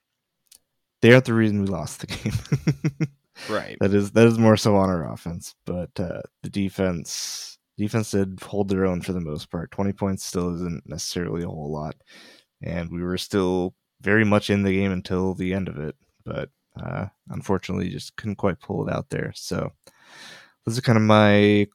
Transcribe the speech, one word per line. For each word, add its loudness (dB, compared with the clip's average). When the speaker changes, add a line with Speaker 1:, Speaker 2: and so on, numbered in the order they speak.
Speaker 1:
They 10
aren't 10
the 0
reason 4
we 0
lost -8
the -12
<laughs> -4
game. -4
Speaker 2:
Right. -6
Speaker 1:
That 2
is, 2
that 8
is 4
more 6
so 2
on 4
our -4
offense, -12
but, -6
uh, -6
the -10
defense, -4
defense -2
did -2
hold -2
their 2
own 0
for -6
the -4
most -8
part. -8
Twenty -4
points -4
still -4
isn't -6
necessarily -6
a -6
whole -10
lot, -8
and -6
we -6
were -4
still 0
very 4
much 2
in 2
the 2
game 0
until -2
the -4
end -4
of -10
it, -8
but, -8
uh, -8
unfortunately -4
just -12
couldn't -8
quite -2
pull -6
it -4
out -6
there. -6
So -6
those -4
are -4
kinda 4
my 6